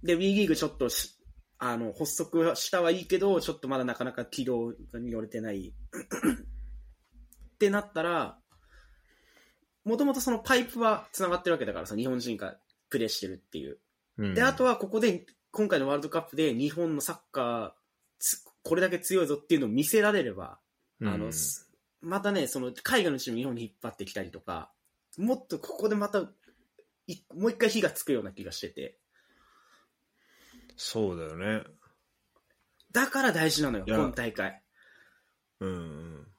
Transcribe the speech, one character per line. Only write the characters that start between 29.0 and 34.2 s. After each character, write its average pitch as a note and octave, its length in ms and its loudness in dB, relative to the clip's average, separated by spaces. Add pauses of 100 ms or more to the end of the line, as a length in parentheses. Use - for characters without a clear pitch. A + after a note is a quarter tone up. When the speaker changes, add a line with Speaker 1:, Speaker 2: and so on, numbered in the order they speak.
Speaker 2:
そ G#2 380 0
う E2+ 40 -8
だ E2 60 -6
よ D#2 120 -10
ね。 G#2 260 -2 (1300)
Speaker 1:
だ B3+ 140 4
か C4+ 160 0
ら B3+ 100 4
大 D#3+ 180 4
事 D3+ 120 0
な C#3+ 80 2
の A2 80 -2
よ、 F#2+ 80 -6
Speaker 2:
い G#2 40 -2
や。 A2 80 4
Speaker 1:
今 - 140 2
大 A#2+ 200 -4